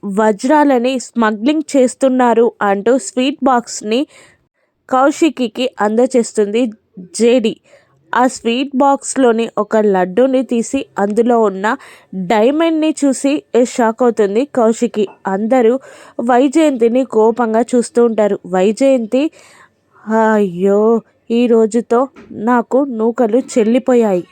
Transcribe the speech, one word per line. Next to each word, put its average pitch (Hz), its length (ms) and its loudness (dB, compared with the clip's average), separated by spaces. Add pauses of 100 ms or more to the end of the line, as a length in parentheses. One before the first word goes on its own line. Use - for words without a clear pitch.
వజ్రాలని 247 920 0
స్మగ్లింగ్ 233 760 -2
చేస్తున్నారు" 247 760 2 (100)
అంటూ 202 360 0
స్వీట్ 262 460 -4
బాక్స్‌ని 240 640 -2 (800)
కౌశికికి 262 800 0 (120)
అందచేస్తుంది 220 880 0 (440)
జేడీ. 233 420 0 (580)
ఆ 247 120 2
స్వీట్ 247 480 -4
బాక్స్‌లోని 262 800 0
ఒక 214 200 -2
లడ్డూని 214 680 0
తీసి 240 420 -4 (140)
అందులో 220 420 0
ఉన్న 208 340 -2 (400)
డైమండ్ని 294 800 0 (100)
చూసి 277 380 -2 (200)
షాక్ 226 400 -2
అవుతుంది 226 420 0
కౌశికి. 220 600 -2 (200)
అందరూ 220 520 0 (420)
వైజయంతిని 254 840 2
కోపంగా 226 580 0
చూస్తూ 240 440 0
ఉంటారు. 214 420 0
వైజయంతి, 226 840 0 (1040)
"అయ్యో, 202 680 0 (300)
ఈ 240 160 2
రోజుతో 233 600 0 (240)
నాకు 240 520 -2
నూకలు 226 540 -2
చెల్లిపోయాయి" 226 960 0